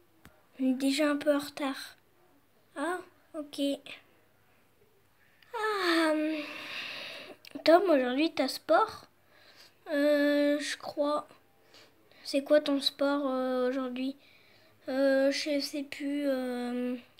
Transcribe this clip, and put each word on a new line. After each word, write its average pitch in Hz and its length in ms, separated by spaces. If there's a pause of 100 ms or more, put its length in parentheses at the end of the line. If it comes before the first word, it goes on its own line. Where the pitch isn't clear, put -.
(600)
On 262 120
est - 20
déjà 277 360
un 285 60
peu 294 180
en 285 40
retard. - 580 (800)
Ah, 330 220 (340)
ok. 294 280 (1900)
Ah, 359 580
hum. 311 300 (1200)
Tom, 349 200
aujourd'hui, 285 500
t'as 262 140
sport ? - 580 (840)
Euh, 294 680
je 285 160
crois. 294 500 (1000)
C'est 277 200
quoi 302 160
ton 285 200
sport, 285 460
euh, 254 440
aujourd'hui ? 262 440 (760)
Euh, 269 420
je 285 300
sais 285 220
plus, 285 440
euh, 247 680 (260)